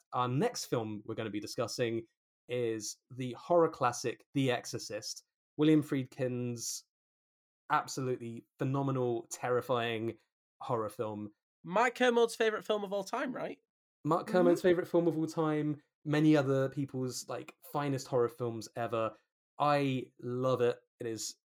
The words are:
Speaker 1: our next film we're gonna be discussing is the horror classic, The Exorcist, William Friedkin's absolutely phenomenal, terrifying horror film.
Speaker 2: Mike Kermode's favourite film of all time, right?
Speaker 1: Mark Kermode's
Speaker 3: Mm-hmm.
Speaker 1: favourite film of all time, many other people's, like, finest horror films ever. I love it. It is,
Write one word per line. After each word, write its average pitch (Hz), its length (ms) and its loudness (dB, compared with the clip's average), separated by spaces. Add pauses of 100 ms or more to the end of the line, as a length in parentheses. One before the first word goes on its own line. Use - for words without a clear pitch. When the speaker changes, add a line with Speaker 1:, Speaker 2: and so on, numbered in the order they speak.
(140)
Speaker 1:
our 123 120 0
next 147 400 0
film 110 380 -4
we're 113 120 -8
gonna 113 120 -4
be 104 120 -6
discussing 113 600 -4 (460)
is 117 480 -4 (180)
the 123 240 -6
horror 170 300 4
classic, 123 560 -2 (100)
The 135 180 2
Exorcist, - 720 -8 (360)
William 151 240 8
Friedkin's 127 1000 -4 (880)
absolutely 127 760 -4 (140)
phenomenal, 131 720 -2
terrifying 117 840 0 (480)
horror 113 260 -2
film. 104 420 -8 (320)
Speaker 2:
Mike 226 340 0
Kermode's 240 380 4
favourite 214 300 0
film 208 200 0
of 190 100 -8
all 196 100 -2
time, 254 300 -6
right? - 240 -8 (440)
Speaker 1:
Mark 160 260 0
Kermode's 175 320 6
Speaker 3:
Mm-hmm. 185 80 4
Speaker 1:
favourite 175 200 4
film 170 180 4
of 156 120 2
all 160 80 0
time, 151 500 0 (300)
many 151 320 6
other 135 320 2
people's, 131 580 -6
like, 123 260 -10 (180)
finest 143 360 -2
horror 120 220 4
films 113 360 -6 (100)
ever. 113 360 -2 (460)
I 139 480 2 (160)
love 127 400 0
it. 120 160 4 (220)
It 123 60 -8
is, 113 280 -6 (240)